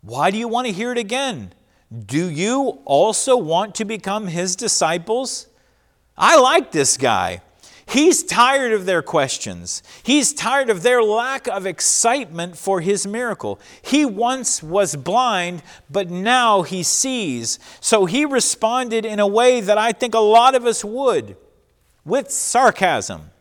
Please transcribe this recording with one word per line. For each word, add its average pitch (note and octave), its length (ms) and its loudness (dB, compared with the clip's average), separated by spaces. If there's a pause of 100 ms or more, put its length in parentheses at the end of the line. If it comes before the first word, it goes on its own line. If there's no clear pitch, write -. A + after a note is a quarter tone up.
Why C3+ 280 0
do G#3 80 -4
you A#3+ 80 -6
want A#3+ 220 -2
to A3 40 -4
hear A3+ 200 -6
it B3 60 -2
again? A3+ 540 -6 (540)
Do D#3 240 -2
you A3 540 -2
also G#3 520 2
want F3+ 400 -2
to A3 80 -4
become G#3 440 -6
his F3 260 -4
disciples?" F#3 960 -4 (680)
I - 220 6
like C4+ 320 4
this C#3 260 0
guy. F#2 460 0 (420)
He's D#4 380 2
tired B3 500 2
of F#3+ 140 -2
their F3+ 160 0
questions. G#2+ 800 -4 (200)
He's C4+ 300 2
tired B3+ 380 -2
of F3+ 120 0
their B3 200 4
lack A#3 440 -2
of F#3+ 200 -6
excitement F3 920 -2
for G3 240 -2
his F#3+ 260 -2
miracle. G3+ 540 -8 (220)
He D4 240 2
once A#3+ 560 -4
was E3 340 -2
blind, F3 680 -2 (280)
but F#3 180 -4
now G#3 540 2
he F3 220 -6
sees. D#3 760 -4 (220)
So G#3 260 2
he A#3+ 180 0
responded A#3+ 800 -2
in G#3+ 160 0
a G#3 60 4
way A#3+ 340 4
that G#3 180 2
I A3+ 140 0
think A#3 220 -4
a A3+ 60 4
lot A#3 340 6
of A#3+ 100 2
us A#3 200 -2
would, G#3 520 -2 (680)
with G3+ 260 -2
sarcasm. C#3+ 1000 0 (100)